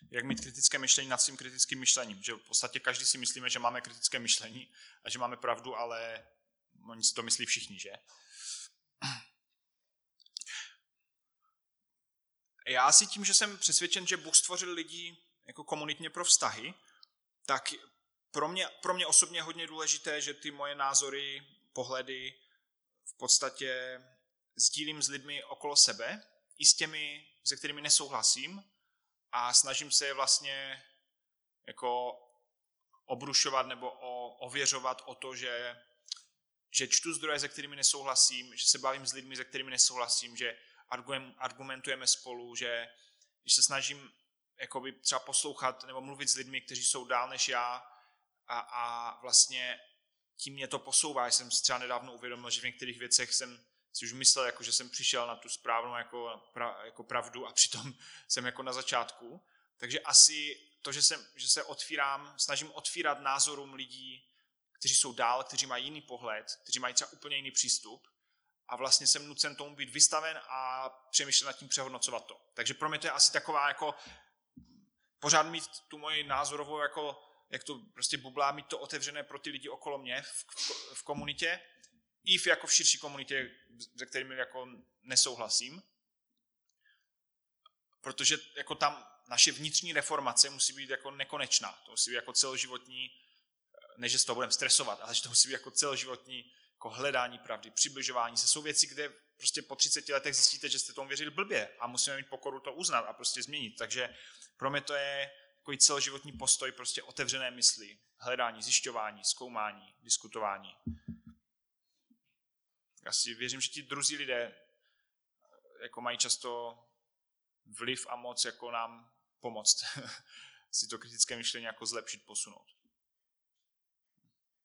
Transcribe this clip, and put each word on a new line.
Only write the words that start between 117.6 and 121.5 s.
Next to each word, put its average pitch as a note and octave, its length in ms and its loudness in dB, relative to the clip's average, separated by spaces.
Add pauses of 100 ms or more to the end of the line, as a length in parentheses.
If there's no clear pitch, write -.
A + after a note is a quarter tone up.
vliv A#2+ 460 -4
a A#2+ 60 -6
moc A#2+ 280 -2
jako A#2+ 260 -6
nám A#2 420 -6 (280)
pomoct A#2 440 2 (420)
<laughs> - 440 -20
si - 180 -2
to A2+ 100 -8
kritické A#2 380 -2
myšlení A#2 300 -4